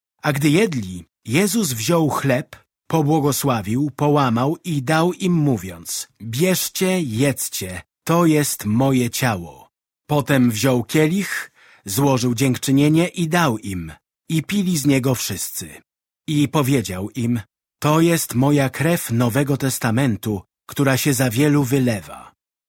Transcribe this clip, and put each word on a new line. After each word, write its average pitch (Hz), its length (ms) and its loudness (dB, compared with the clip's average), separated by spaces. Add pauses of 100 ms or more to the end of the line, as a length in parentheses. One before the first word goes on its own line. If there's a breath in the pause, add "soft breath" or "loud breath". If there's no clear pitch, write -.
(220)
A 151 100 0
gdy 143 180 2
jedli, 131 540 0 (200)
Jezus 175 480 0
wziął 147 360 0
chleb, 135 480 -2 (300)
pobłogosławił, 143 1120 0
połamał 143 680 2
i 147 180 -2
dał 160 300 2
im, 185 200 -2
mówiąc: 95 760 -2 (140)
"Bierzcie, 185 760 0
jedzcie, 113 840 -2 (220)
to 170 220 2
jest 151 380 0
moje 123 460 2
ciało". 98 580 -4 (380)
Potem 139 440 2
wziął 120 340 0
kielich, 160 680 -2 (340 soft breath)
złożył 123 500 0
dziękczynienie 139 760 2
i 170 200 -4
dał 156 300 0
im. 87 340 -10 (360)
I 160 140 0
pili 185 360 -2
z 135 80 -4
niego 135 280 2
wszyscy. - 680 -8 (440)
I 147 220 0
powiedział 113 640 -2
im: 120 300 -2 (380)
"To 151 220 2
jest 165 340 0
moja 135 360 2
krew 170 400 -2
Nowego 123 460 0
Testamentu, 117 880 -2 (240)
która 135 300 2
się 143 180 0
za 127 160 0
wielu 143 340 2
wylewa. 120 680 -2 (360)